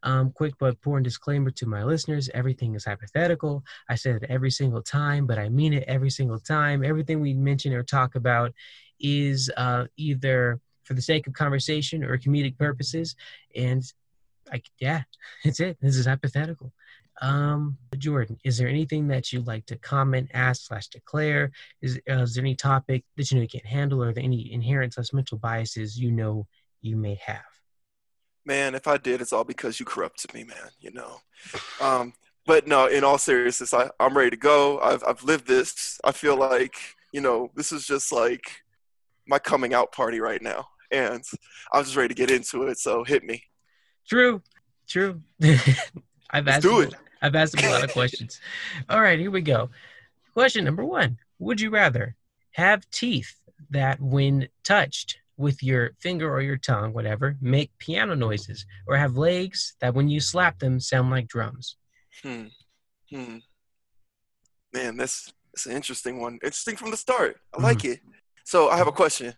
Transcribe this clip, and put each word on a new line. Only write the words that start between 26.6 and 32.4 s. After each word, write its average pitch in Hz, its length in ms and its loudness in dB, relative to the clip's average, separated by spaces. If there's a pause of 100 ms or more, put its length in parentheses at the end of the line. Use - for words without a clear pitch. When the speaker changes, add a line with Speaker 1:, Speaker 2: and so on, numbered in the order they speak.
Speaker 1:
you 110 140 -4
may 104 200 -4 (100)
have? - 160 -10 (1040)
Speaker 2:
Man, 139 280 -2
if 135 120 -6
I 147 100 4
did, 127 240 -2
it's 123 120 -6
all 113 100 2
because - 360 -6
you 123 80 -8
corrupted - 460 -8
me, 113 100 -14
man, - 260 -20 (100)
you - 120 -18
know. 123 260 -16 (640)
Um, 127 320 2 (320)